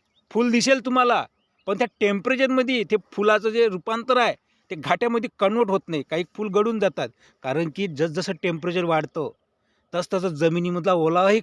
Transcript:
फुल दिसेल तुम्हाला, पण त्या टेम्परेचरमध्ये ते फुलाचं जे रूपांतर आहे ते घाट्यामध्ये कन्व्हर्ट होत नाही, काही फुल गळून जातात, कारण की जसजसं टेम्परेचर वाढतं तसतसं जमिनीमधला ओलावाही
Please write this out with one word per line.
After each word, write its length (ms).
फुल 200
दिसेल 360
तुम्हाला, 380
पण 120
त्या 80
टेम्परेचरमध्ये 840
ते 120
फुलाचं 380
जे 180
रूपांतर 480
आहे 180
ते 40
घाट्यामध्ये 640
कन्व्हर्ट 320
होत 180
नाही, 140
काही 220
फुल 140
गळून 320
जातात, 280
कारण 340
की 120
जसजसं 440
टेम्परेचर 420
वाढतं 460
तसतसं 440
जमिनीमधला 580
ओलावाही 480